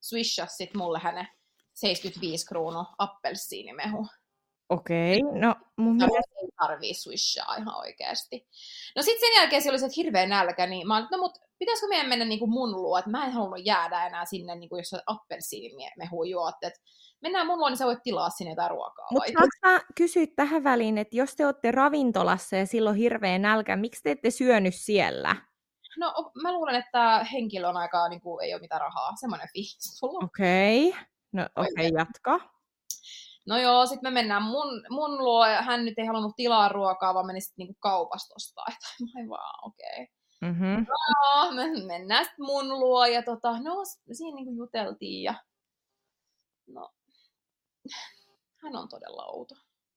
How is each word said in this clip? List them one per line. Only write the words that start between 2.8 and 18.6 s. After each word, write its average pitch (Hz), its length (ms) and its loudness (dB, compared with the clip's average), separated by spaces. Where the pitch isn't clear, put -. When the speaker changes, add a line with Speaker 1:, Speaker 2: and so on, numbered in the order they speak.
Speaker 1:
appelsiinimehu. 202 1080 -6
Speaker 2:
Okei, 170 540 0
no 233 320 2
mun 226 220 4
Speaker 1:
No, 247 80 6
Speaker 2:
mielestä 466 360 0
Speaker 1:
ei 370 60 -8
tarvii 285 340 -2
swishaa - 600 -4
ihan 214 220 -8
oikeesti. - 720 -10
No 277 60 0
sit 453 180 2
sen 466 160 4
jälkeen 311 260 6
siellä 277 120 0
oli 262 60 2
se, 269 60 0
että 262 100 -6
hirveä 214 300 2
nälkä, 185 400 2
niin 185 220 -6
mä 214 80 2
olin, 226 80 0
että, 349 120 -4
"No 370 60 0
mut 359 100 -2
pitäisikö 440 300 -2
meidän 311 200 0
mennä 240 160 0
niinku 220 220 -2
mun 233 300 -2
luo?" 180 220 0
Et 185 80 -4
mä 247 200 -4
en 254 60 -6
halunnut 190 340 -4
jäädä 175 400 0
enää 175 180 -6
sinne, 175 300 -10
niinku, 170 220 -12
jos 175 120 -8
sä - 180 -10
appelsiinimehua 170 1200 -10
juot. 180 360 -4
Et, 175 120 -8
"Mennään 349 240 -2
mun 349 120 -2
luo, 302 100 2
niin 254 80 -2
sä 262 100 0
voit 240 160 0
tilaa 175 280 -2
sinne 175 220 -10
jotain 170 180 -2